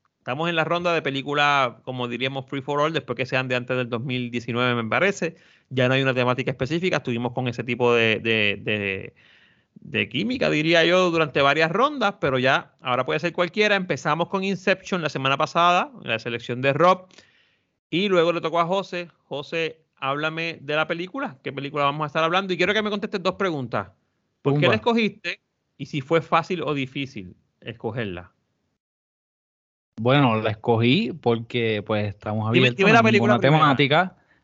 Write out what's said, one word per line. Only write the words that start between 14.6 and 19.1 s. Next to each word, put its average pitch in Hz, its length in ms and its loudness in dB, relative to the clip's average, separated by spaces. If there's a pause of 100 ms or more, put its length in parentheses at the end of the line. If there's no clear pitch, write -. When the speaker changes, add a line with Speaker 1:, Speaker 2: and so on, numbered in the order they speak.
Speaker 1:
la 151 80 -2
semana 135 260 0
pasada, 175 560 2 (100)
la 113 160 -4
selección 120 440 -6
de 139 100 2
Rob, 180 360 4 (800)
y 185 200 0
luego 175 240 4
le 170 80 -2
tocó 165 180 -2
a 170 80 2
José. 180 420 -4 (180)